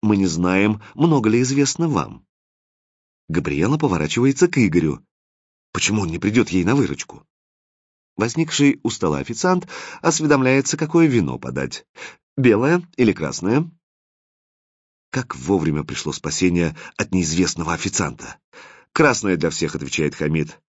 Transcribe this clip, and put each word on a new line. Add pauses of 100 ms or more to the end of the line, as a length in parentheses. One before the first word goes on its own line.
Мы
не
знаем, (120)
много
ли
известно
вам». (1000)
Габриэла
поворачивается
к
Игорю. (680)
«Почему
он
не
придет
ей
на
выручку?» (880)
Возникший
у
стола
официант (360)
осведомляется,
какое
вино
подать. (500)
«Белое (140)
или
красное?» (1400)
Как
вовремя
пришло
спасение (200)
от
неизвестного
официанта. (560)
«Красное
для
всех»,
отвечает
Хамид. (140)